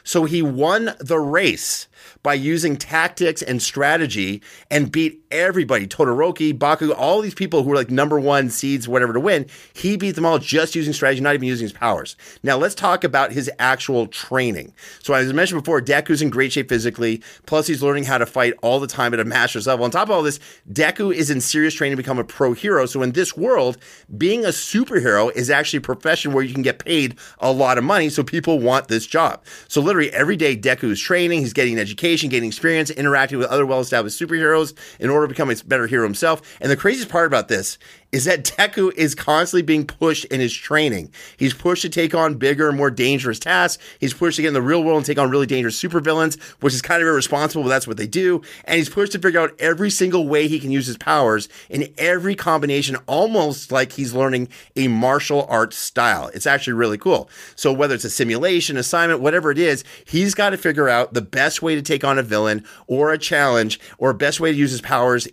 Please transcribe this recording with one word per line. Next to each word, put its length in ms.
So 220
he 160
won 580
the 200
race 720
by 120
using 420
tactics 640
and 180
strategy 800
and 200
beat 300
everybody, 560
Todoroki, 720
Baku, 340
all 280
these 140
people 280
who 80
were, 60
like, 140
number 300
one 300
seeds, 360
whatever, 260
to 80
win. 260
He 240
beat 180
them 100
all 140
just 360
using 180
strategy, 280
not 140
even 140
using 160
his 80
powers. 440
Now, 140
let's 180
talk 300
about 280
his 260
actual 480
training. 680
So 100
as 160
I 40
mentioned 300
before, 180
Deku's 420
in 80
great 220
shape 160
physically, 540
plus 200
he's 160
learning 220
how 140
to 80
fight 360
all 180
the 60
time 260
at 80
a 40
master's 420
level. 180
On 60
top 180
of 40
all 100
this, 180
Deku 440
is 160
in 100
serious 340
training 220
to 60
become 160
a 60
pro 280
hero. 340
So 160
in 100
this 240
world, 400
being 280
a 40
superhero 840
is 160
actually 280
a 40
profession 500
where 120
you 100
can 80
get 160
paid 380
a 140
lot 240
of 80
money, 240
so 140
people 380
want 280
this 180
job. 360
So 120
literally 320
every 240
day, 200
Deku 340
is 100
training, 400
he's 120
getting 260
education, 360
gaining 200
experience, 420
interacting 480
with 100
other 180
well-established 540
superheroes 520
in 100
order 160
to 20
become 220
a 60
better 200
hero 180
himself. 380
And 100
the 60
craziest 320
part 180
about 220
this 300
is 140
that 180
Deku 500
is 220
constantly 460
being 220
pushed 420
in 120
his 140
training. 580
He's 160
pushed 300
to 60
take 260
on 220
bigger 320
and 80
more 140
dangerous 500
tasks. 420
He's 160
pushed 220
to 60
get 60
in 60
the 80
real 220
world 140
and 80
take 120
on 120
really 160
dangerous 360
supervillains, 580
which 140
is 60
kind 220
of 60
irresponsible, 560
but 60
that's 180
what 80
they 100
do. 340
And 100
he's 120
pushed 240
to 60
figure 220
out 180
every 320
single 380
way 180
he 140
can 100
use 160
his 100
powers 520
in 300
every 380
combination, 600
almost 640
like 200
he's 220
learning 340
a 100
martial 640
arts 280
style. 580
It's 120
actually 280
really 240
cool. 300
So 160
whether 240
it's 80
a 60
simulation, 640
assignment, 460
whatever 280
it 80
is, 240
he's 300
gotta 220
figure 320
out 260
the 80
best 400
way 120
to 80
take 220
on 120
a 60
villain 420
or 260
a 60
challenge 640
or 140
best 260
way 140
to 40
use 140
his 100
powers 520